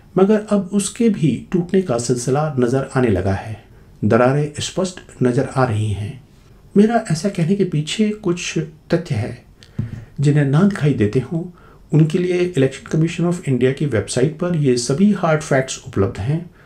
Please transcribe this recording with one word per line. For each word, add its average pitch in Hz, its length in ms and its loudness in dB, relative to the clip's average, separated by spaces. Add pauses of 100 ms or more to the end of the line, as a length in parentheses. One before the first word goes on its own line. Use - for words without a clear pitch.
(180)
मगर 208 320 4
अब 202 220 0
उसके 208 360 0
भी 151 220 2 (220)
टूटने 180 300 0
का 120 160 -2
सिलसिला 131 600 -2
नजर 123 380 0
आने 127 120 4
लगा 95 240 0
है। 104 240 -6 (480)
दरारें 127 560 2
स्पष्ट - 400 -6 (220)
नजर 123 340 2
आ 131 80 2
रही 107 240 -2
हैं। 104 340 -8 (540)
मेरा 220 340 4
ऐसा 165 180 -2
कहने 180 260 0
के 196 100 2
पीछे 175 440 -2
कुछ 175 500 -4 (340)
तथ्य 170 220 -2
है 120 300 -6 (760)
जिन्हें 143 240 4
ना 139 180 2
दिखाई 151 320 2
देते 117 260 0
हों, 165 220 -6 (500)
उनके 156 260 4
लिए 180 340 0
Election - 400 -2
Commission 165 400 0
of 175 160 -6
India 127 260 2
की 156 120 -4
वेबसाइट 123 520 -2
पर 175 180 -2
ये 135 200 2
सभी 151 360 2
hard 160 300 0
facts - 460 -2
उपलब्ध 101 300 -2
हैं 147 320 -4 (160)